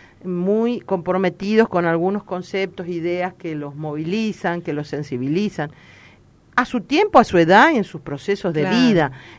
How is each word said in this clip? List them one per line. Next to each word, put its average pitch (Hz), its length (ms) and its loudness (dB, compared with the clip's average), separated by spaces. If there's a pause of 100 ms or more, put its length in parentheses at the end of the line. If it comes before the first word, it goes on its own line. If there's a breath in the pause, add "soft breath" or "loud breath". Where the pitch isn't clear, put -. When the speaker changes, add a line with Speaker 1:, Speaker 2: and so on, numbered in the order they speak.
(220 loud breath)
Speaker 1:
muy 202 580 -2
comprometidos 190 880 0
con 175 180 0
algunos 175 380 -2
conceptos, 190 640 -6
ideas 175 460 -4
que 165 200 -10
los 147 220 -10
movilizan, 170 840 -4
que 170 100 -6
los 147 160 -6
sensibilizan, 147 840 -4 (840 loud breath)
a 247 80 2
su 240 160 -4
tiempo, 349 380 2
a 226 60 8
su - 140 0
edad 196 340 6
y 294 40 2
en 208 80 0
sus - 160 -14
procesos 180 540 -6
de 147 80 0
Speaker 2:
Claro. 185 140 0
Speaker 1:
vida. 190 360 4 (260 loud breath)